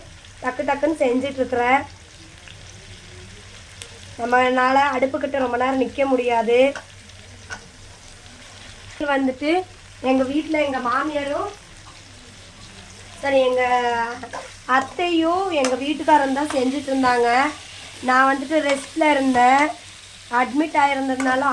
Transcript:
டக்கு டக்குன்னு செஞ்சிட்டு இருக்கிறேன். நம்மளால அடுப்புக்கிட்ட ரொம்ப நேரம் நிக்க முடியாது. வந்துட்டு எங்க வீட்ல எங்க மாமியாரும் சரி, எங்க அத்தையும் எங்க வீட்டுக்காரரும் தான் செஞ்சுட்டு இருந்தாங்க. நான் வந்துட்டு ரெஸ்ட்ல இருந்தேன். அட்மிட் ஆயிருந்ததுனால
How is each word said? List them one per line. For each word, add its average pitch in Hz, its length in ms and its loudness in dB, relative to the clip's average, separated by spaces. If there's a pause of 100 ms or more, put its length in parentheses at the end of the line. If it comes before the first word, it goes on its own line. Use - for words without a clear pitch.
(440)
டக்கு 262 260 -6
டக்குன்னு 294 340 0
செஞ்சிட்டு 262 380 0
இருக்கிறேன். 247 400 2 (2500)
நம்மளால 254 580 4 (180)
அடுப்புக்கிட்ட 269 500 -2
ரொம்ப 240 180 -2
நேரம் 262 220 0
நிக்க 269 280 -2
முடியாது. 240 460 2 (2500)
வந்துட்டு 269 360 0 (580)
எங்க 262 220 4
வீட்ல 311 260 -2 (100)
எங்க 262 200 -4
மாமியாரும் 285 640 -4 (1700)
சரி, 269 180 4 (100)
எங்க 254 140 2 (1120)
அத்தையும் 339 680 0 (160)
எங்க 254 220 0
வீட்டுக்காரரும் 285 560 2
தான் 302 180 -4
செஞ்சுட்டு 269 340 -2
இருந்தாங்க. 247 380 2 (800)
நான் 262 220 4
வந்துட்டு 285 260 -2 (120)
ரெஸ்ட்ல 302 460 0
இருந்தேன். 262 480 4 (760)
அட்மிட் 294 420 -2
ஆயிருந்ததுனால 269 720 0